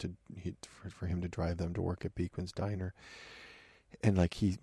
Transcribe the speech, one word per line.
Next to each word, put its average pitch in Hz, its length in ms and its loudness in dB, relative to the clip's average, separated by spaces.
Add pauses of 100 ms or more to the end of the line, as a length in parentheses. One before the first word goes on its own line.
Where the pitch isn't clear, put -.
to, 90 100 -4 (260)
he, 87 160 -4 (160)
for, - 220 -12
for - 160 -8
him 87 160 0
to 87 60 -2
drive 85 280 -2
them 85 160 -2
to 92 80 -2
work 90 240 -2
at 98 100 -6
Beekman's - 380 -2
Diner. 98 400 -2 (1080)
And, 101 160 8
like, 87 160 6
he, 98 280 2